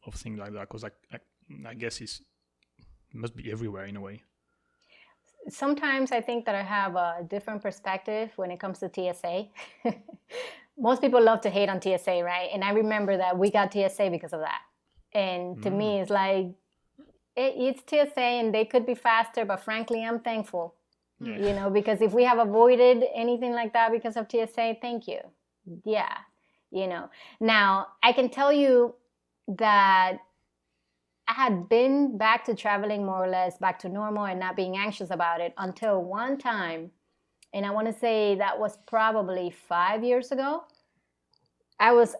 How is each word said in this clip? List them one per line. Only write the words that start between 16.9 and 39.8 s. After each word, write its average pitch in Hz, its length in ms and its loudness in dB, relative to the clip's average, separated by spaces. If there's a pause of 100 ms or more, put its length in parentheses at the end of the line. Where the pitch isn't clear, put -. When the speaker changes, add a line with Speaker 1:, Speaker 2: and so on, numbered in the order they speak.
Speaker 2:
it, 262 200 0
it's 262 280 -2
T 302 140 0
S 285 180 2
A 240 240 0
and 226 120 0
they 220 120 2
could 226 200 2
be 247 100 -2
faster, 226 500 0
but 196 160 -4
frankly, 226 440 -4
I'm 233 160 -4
thankful. 208 540 -6 (460)
Speaker 1:
Yeah. 226 180 -10
Speaker 2:
You 202 160 0
know, 196 160 -2
because 208 320 2
if 202 100 2
we 247 120 6
have 247 140 4
avoided 240 680 6 (100)
anything 240 380 -2
like 233 200 -4
that 226 200 2
because 226 240 -4
of 220 120 -6
T 233 120 0
S 226 180 -4
A, 226 240 -2
thank 240 240 -8
you. - 140 -8 (640)
Yeah, 214 320 -2 (540)
you 190 180 -4
know. 175 200 -8 (320)
Now, 208 480 4 (140)
I 240 100 8
can 254 160 2
tell 277 240 2
you 262 420 6 (540)
that 196 680 4 (1120)
I 226 40 0
had 226 360 0
been 262 480 2
back 220 280 2
to 233 100 -2
traveling 208 500 -2
more 190 200 -2
or - 20 0
less 185 320 -2
back 185 220 -2
to - 80 -10
normal 208 380 -4
and 185 120 -6
not 185 160 -6
being 185 220 -4
anxious 202 340 -6
about 170 300 -2
it 170 180 -6
until 190 460 -2
one 233 340 -4
time, 175 540 -4 (600)
and 202 140 -4
I 202 40 -4
wanna 214 220 -2
say 214 440 2
that 196 240 -2
was 208 260 -4
probably 202 640 0
five 185 540 -2